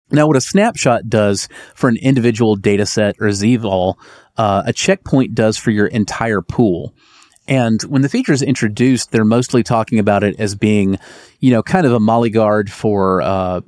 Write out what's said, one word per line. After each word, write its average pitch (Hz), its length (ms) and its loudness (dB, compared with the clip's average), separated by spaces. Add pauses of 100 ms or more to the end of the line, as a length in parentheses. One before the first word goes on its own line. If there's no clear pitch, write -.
(120)
Now, 151 140 4
what 151 100 2
a 127 60 0
snapshot 135 640 0
does 104 400 0 (260)
for - 140 0
an 113 80 2
individual 117 580 2
data 101 300 0
set 101 340 -2
or 107 140 0
Z 104 240 2
vol, 95 420 -2 (380)
uh, 101 300 0
a 120 80 0
checkpoint 139 600 -2
does 110 220 0
for - 140 -2
your 104 160 2
entire 107 560 -2
pool. 87 520 -2 (540)
And 117 340 0
when 135 200 -2
the 139 60 0
feature 240 240 -2
is 135 100 0
introduced, 123 680 0
they're 110 140 2
mostly 117 400 0
talking 113 340 -2
about 101 240 2
it 101 160 -2
as 104 160 -4
being, 104 420 0 (440)
you 131 100 2
know, 113 140 2
kind 185 200 0
of 127 80 4
a 120 60 2
molly 113 320 2
guard 104 400 0
for, 95 520 0
uh, 92 460 -2